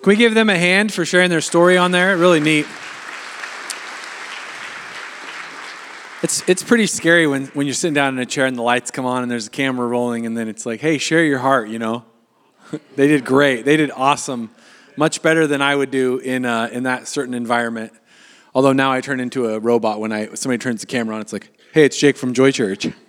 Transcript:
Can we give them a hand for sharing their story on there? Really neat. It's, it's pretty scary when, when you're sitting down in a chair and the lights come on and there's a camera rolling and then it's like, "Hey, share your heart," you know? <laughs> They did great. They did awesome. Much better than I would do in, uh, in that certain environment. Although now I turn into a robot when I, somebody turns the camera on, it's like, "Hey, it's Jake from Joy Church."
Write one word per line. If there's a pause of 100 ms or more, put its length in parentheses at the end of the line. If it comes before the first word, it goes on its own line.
Can
we
give
them
a
hand
for
sharing
their
story
on
there?
Really
neat. (3500)
It's,
it's
pretty
scary
when,
when
you're
sitting
down
in
a
chair
and
the
lights
come
on
and
there's
a
camera
rolling
and
then
it's
like,
"Hey,
share
your
heart,"
you
know? (680)
<laughs>
They
did
great.
They
did
awesome. (460)
Much
better
than
I
would
do
in,
uh,
in
that
certain
environment. (600)
Although
now
I
turn
into
a
robot
when
I,
somebody
turns
the
camera
on,
it's
like, (160)
"Hey,
it's
Jake
from
Joy
Church." (200)